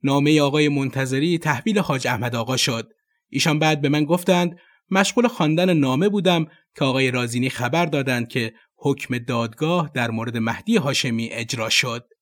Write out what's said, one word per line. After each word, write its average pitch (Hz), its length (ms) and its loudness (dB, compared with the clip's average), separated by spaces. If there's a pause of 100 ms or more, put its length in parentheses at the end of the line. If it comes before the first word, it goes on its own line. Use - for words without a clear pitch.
نامه 143 380 4
آقای 147 280 2
منتظری 135 680 -2
تحویل 165 400 -2
حاج 135 280 -2
احمد 123 300 -2
آقا 117 200 -2
شد. 117 360 -4 (380)
ایشان 151 280 0
بعد 156 220 2
به 143 80 0
من 151 160 2
گفتند 175 520 2 (340)
مشغول 196 380 2
خواندن 175 440 2
نامه 147 360 2
بودم 175 380 2 (300)
که - 80 -2
آقای 131 260 2
رازینی 123 400 -2
خبر 160 360 -2
دادند 131 420 -2
که 117 240 -4 (240)
حکم 135 420 -2
دادگاه 131 760 -2
در 120 160 0
مورد 113 260 -4
مهدی 113 400 -2
هاشمی 123 560 -2
اجرا 113 360 -6
شد. 120 400 -2 (140)